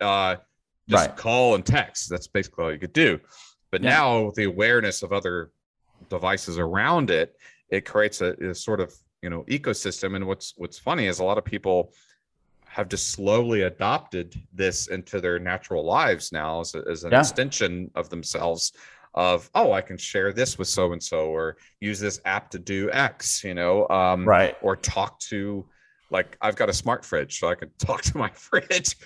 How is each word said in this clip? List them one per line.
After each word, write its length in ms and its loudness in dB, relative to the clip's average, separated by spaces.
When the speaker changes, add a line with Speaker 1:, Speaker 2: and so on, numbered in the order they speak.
Speaker 1:
Uh, 340 2
just 180 6
Speaker 2:
Right. 80 -8
Speaker 1:
call 400 4
and 100 -2
text. 440 0
That's 180 -6
basically 380 -4
all 80 -2
you 60 -8
could 140 -10
do. 260 4
But 120 -2
Speaker 2:
Yeah. 80 4
Speaker 1:
now 440 4
the 100 0
awareness 580 2
of 100 -4
other 380 -2
devices 480 -2
around 520 2
it, 260 2
it 160 -2
creates 360 2
a, 100 0
a 60 -8
sort 260 -2
of, 100 -4
you 80 -8
know, 140 -8
ecosystem. 720 -4
And 120 -4
what's, 300 -6
what's 220 -12
funny 260 -2
is 140 -2
a 40 -2
lot 140 2
of 80 -4
people 480 0
have 240 -6
just 220 -4
slowly 500 2
adopted 720 -2
this 360 -2
into 340 -6
their 180 0
natural 460 -4
lives 460 2
now 300 -4
as 140 -10
a, 140 -8
as 140 -8
an 80 -2
Speaker 2:
Yeah. 80 8
Speaker 1:
extension 760 0
of 140 -6
themselves 640 -4
of, 380 2
"Oh, 200 4
I 80 2
can 140 -12
share 380 -2
this 240 0
with 100 -4
so-and-so 600 0
or 300 -4
use 200 -6
this 260 -4
app 240 -2
to 80 -12
do 340 -4
X," 520 -2
you 100 -6
know, 360 2
um, 380 4
Speaker 2:
Right. 360 6
Speaker 1:
or 120 2
talk 440 -4
to, 380 -6
like, 320 -2
I've 140 0
got 120 2
a 60 0
smart 320 -2
fridge, 340 -4
so 80 0
I 60 0
can 200 -8
<laughs> 40 -20
talk 240 -2
to 160 -2
my 120 -2
fridge 640 -2